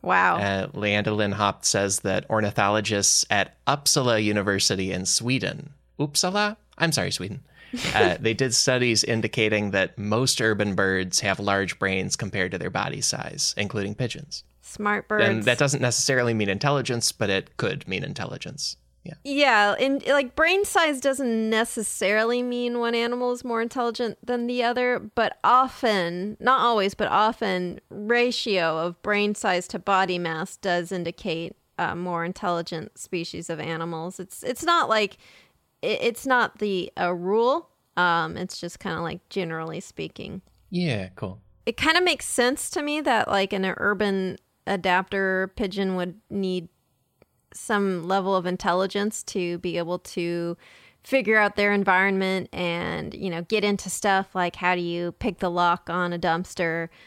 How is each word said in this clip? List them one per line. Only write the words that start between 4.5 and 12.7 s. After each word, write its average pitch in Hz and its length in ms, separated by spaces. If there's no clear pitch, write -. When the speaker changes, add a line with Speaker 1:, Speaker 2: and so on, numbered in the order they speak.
Speaker 2:
in 92 140
Sweden, - 680
Uppsala? 196 580
I'm 165 120
sorry, 98 200
Sweden. 98 300
Uh, 101 240
Speaker 1:
<laughs> - 20
Speaker 2:
they 113 140
did 117 220
studies 123 480
indicating 107 680
that 95 280
most 107 420
urban 104 320
birds 92 460
have 95 200
large 98 380
brains 95 380
compared 95 380
to 95 40
their 87 140